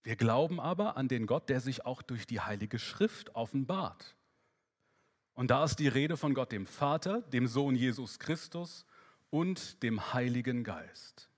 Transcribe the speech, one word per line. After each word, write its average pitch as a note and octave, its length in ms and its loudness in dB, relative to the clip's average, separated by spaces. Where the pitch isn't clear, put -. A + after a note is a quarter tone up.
Wir A2+ 120 -2
glauben C#3 420 4
aber F3+ 380 0
an C3 100 2
den A#2 220 0
Gott, C#3+ 200 2
der C3 120 2
sich B2 260 -4
auch B2+ 160 -6
durch A#2 240 -8
die A2 140 -2
Heilige G#2 400 -4
Schrift - 560 -2
offenbart. C3+ 800 -4
Und B2 180 2
da C3+ 100 6
ist D#3 160 2
die D3 80 2
Rede C#3 300 2
von C#3+ 180 2
Gott B2+ 160 0
dem G2 160 -4
Vater, D#3+ 560 0
dem B2+ 240 2
Sohn C3 300 2
Jesus B2 420 0
Christus - 680 -6
und F3 540 -2
dem A2+ 280 0
Heiligen A#2+ 520 0
Geist. - 720 -12